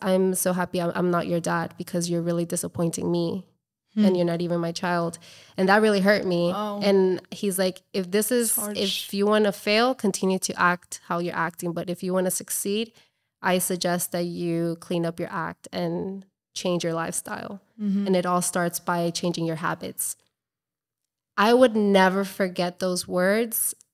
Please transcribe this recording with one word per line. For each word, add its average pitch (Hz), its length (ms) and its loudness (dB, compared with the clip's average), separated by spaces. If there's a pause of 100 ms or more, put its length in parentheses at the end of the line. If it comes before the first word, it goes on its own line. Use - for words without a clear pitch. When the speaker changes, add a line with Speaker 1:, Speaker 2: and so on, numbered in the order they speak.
Speaker 1:
I'm 190 340 2
so 185 180 0
happy 180 280 -2
I'm, 170 140 -2
I'm 180 160 0
not 170 160 0
your 170 120 0
dad 170 380 -4
because 175 320 -4
you're 170 120 0
really 170 240 0
disappointing 175 640 -4
me 170 340 -2 (480)
Speaker 2:
Hmm. 214 120 4
Speaker 1:
and 185 120 6
you're 175 80 4
not 170 160 -2
even 170 180 -2
my 170 140 -2
child." 170 440 -2 (380)
And 190 140 2
that 208 120 8
really 208 200 4
hurt 202 240 4
me. 175 260 2
Speaker 2:
Wow. 208 320 -6
Speaker 1:
And 190 380 4 (100)
he's 196 280 -4
like, 185 240 -2 (100)
"If 185 180 -4
this 214 200 0
is, 240 180 2
Speaker 2:
It's - 100 0
harsh. 208 180 -6
Speaker 1:
if 196 360 -4
you 196 140 2
wanna 214 260 4
fail, 220 420 2
continue 190 440 0
to - 200 -6
act 180 480 0
how 175 120 -2
you're 175 160 -4 (120)
acting. 175 240 -6
But 170 180 -6
if 175 140 -6
you 180 100 -2
wanna 185 180 2
succeed, 214 600 -4 (500)
I 185 180 2
suggest 175 520 -2
that 175 140 -2
you 170 560 -2
clean 170 240 -4
up 165 140 -6
your 170 120 -6
act 170 400 -8
and 180 540 -6 (280)
change 175 300 -2
your 165 100 -2
lifestyle." 180 680 -8 (200)
Speaker 2:
Mm-hmm. 202 260 0
Speaker 1:
And 190 80 4
it 180 100 2
all 180 160 2
starts 175 400 -2
by 175 300 0
changing 170 340 -2
your 160 120 -2
habits. 165 600 -6 (1200)
I 208 160 6
would 247 220 6
never 196 500 4
forget 180 540 -4
those 180 280 -4
words 202 680 0 (180)